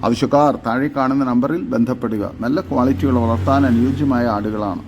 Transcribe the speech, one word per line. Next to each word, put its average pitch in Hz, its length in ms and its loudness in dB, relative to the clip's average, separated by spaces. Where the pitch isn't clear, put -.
ആവശ്യക്കാർ 139 600 2
താഴെ 127 220 -2
കാണുന്ന 139 380 0
നമ്പറിൽ 131 360 0
ബന്ധപ്പെടുക. 117 760 -2
നല്ല 135 220 -2
ക്വാളിറ്റിയുള്ള, 131 580 0
വളർത്താൻ 135 460 2
അനുയോജ്യമായ 127 600 2
ആടുകളാണ്. 104 640 -4